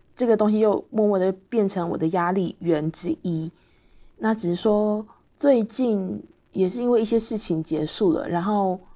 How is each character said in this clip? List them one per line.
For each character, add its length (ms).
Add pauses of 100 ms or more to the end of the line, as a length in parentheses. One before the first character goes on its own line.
(160)
这 120
个 80
东 160
西 80
又 300
默 180
默 100
的 140 (180)
变 180
成 220
我 80
的 100
压 240
力 280
源 320
之 300
一。 300 (680)
那 160
只 160
是 60
说 500 (320)
最 260
近 580 (300)
也 180
是 120
因 100
为 100
一 40
些 140
事 180
情 260
结 220
束 260
了， 160
然 160
后 360 (160)